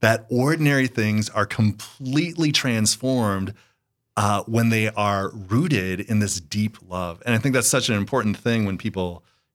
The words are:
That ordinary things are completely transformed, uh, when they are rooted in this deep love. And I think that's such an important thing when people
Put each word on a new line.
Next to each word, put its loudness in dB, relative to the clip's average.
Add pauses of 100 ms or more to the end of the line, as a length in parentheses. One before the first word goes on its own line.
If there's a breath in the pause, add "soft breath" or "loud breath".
That 4
ordinary 2
things 0
are 0
completely -2
transformed, 0 (640 soft breath)
uh, 2
when 2
they 2
are 0
rooted 0
in -2
this -2
deep -4 (100)
love. -8
And 2
I 4
think 0
that's 2
such 0
an 0
important 0
thing 0
when -4
people -6 (320)